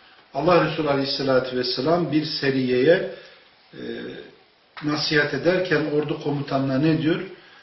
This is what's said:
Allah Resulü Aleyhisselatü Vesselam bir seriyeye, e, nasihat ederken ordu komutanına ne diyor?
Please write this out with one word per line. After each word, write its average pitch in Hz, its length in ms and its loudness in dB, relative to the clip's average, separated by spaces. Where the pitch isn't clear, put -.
Allah 156 320 4
Resulü 151 240 -2
Aleyhisselatü 131 680 0
Vesselam 143 540 0
bir 151 140 2
seriyeye, 131 840 2
e, 127 80 -16
nasihat 147 500 0
ederken 156 520 2
ordu 147 380 -2
komutanına 135 540 -2
ne 151 240 2
diyor? 170 200 0